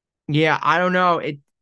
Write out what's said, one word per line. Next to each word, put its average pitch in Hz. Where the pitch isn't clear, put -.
Yeah, 151
I 160
don't 180
know. 175
It 143